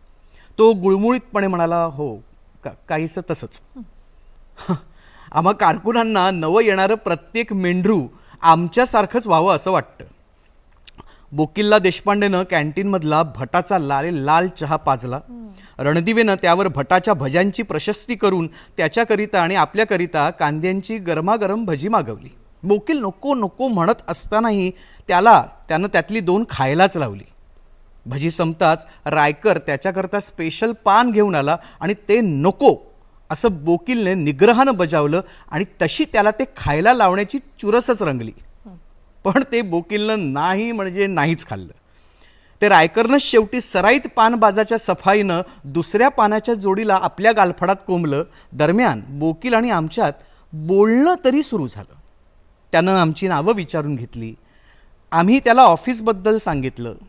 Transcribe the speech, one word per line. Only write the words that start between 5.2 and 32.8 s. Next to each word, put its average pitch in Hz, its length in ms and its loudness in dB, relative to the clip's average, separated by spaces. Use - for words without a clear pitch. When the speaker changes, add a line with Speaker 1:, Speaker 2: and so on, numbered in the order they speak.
Speaker 1:
"आम्हा 170 200 2
कारकुनांना 220 760 0
नवं 175 320 0
येणारं 196 320 2
प्रत्येक 220 580 -6
मेंढरू 185 540 0
आमच्यासारखंच 208 840 2
व्हावं 175 300 2
असं 190 140 -4
वाटतं." - 340 -4
बोकिल्ला 208 460 2
देशपांडेनं 196 640 0
कॅन्टीनमधला 165 800 -2
भटाचा 170 560 -2
लाले 143 480 -4
लाल 170 220 2
चहा 160 280 -4
पाजला. 127 400 -4
Speaker 2:
हम्म. 233 320 -16
Speaker 1:
रणदिवेनं 185 640 2
त्यावर 180 260 2
भटाच्या 180 460 0
भज्यांची 165 480 -2
प्रशस्ती 208 520 -6
करून 190 320 0
त्याच्याकरिता 208 960 -2
आणि 170 120 -2
आपल्याकरिता 175 760 0
कांद्यांची 175 680 -4
गरमागरम 196 680 -2
भजी 160 240 -4
मागवली. 131 400 -4
बोकील 208 360 0
नको 254 360 -4
नको 240 340 -4
म्हणत 190 400 0
असतानाही 202 600 -2
त्याला, 185 380 4
त्यानं 170 200 -2
त्यातली 190 320 -2
दोन 185 300 0
खायलाच 156 460 0
लावली. 107 280 -6
भजी 139 240 -4
संपताच 165 560 0
रायकर 151 540 0
त्याच्याकरता 185 600 -4
स्पेशल 175 520 -6
पान 220 380 2
घेऊन 208 240 2
आला 147 220 0
आणि 196 140 -4
ते 220 120 4
नको 175 560 2